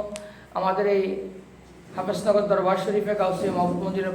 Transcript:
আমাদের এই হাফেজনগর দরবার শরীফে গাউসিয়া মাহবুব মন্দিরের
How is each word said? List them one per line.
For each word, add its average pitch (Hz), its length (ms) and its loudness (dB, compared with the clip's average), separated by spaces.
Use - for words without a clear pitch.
আমাদের 190 280 0
এই 190 80 2
হাফেজনগর 202 580 2
দরবার 190 320 4
শরীফে 208 360 0
গাউসিয়া 185 360 0
মাহবুব 175 280 2
মন্দিরের 190 300 -2